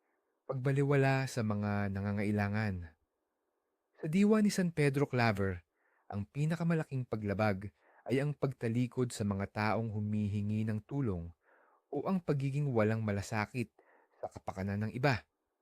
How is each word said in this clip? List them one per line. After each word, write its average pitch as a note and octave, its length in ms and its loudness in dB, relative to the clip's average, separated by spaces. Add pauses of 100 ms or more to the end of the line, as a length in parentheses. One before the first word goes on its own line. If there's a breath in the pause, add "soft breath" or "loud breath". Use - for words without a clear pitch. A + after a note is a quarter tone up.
(500)
Pagbaliwala C3+ 800 2
sa A2+ 160 -2
mga G2+ 480 0
nangangailangan. G2+ 960 -2 (1120)
Sa D#3 80 -4
diwa G#3 320 6
ni G#3 80 4
San F3 240 0
Pedro C#3+ 340 2
Claver, G2 540 2 (480)
ang G2+ 180 -6
pinakamalaking D#3 760 -2
paglabag G2+ 640 0 (340 soft breath)
ay C3 160 0
ang D3 160 -2
pagtalikod B2 720 -2
sa - 160 -4
mga G2 240 0
taong G#2+ 400 0
humihingi G#2+ 800 -2
ng G#2+ 160 -4
tulong F#2+ 480 -4 (560 soft breath)
o C#3+ 160 -4
ang F#3+ 160 0
pagiging C#3+ 480 -2
walang A2+ 320 2
malasakit G#2+ 720 -2 (480 soft breath)
sa - 80 -8
kapakanan G2 600 -4
ng - 40 -8
iba. B2 320 0 (380)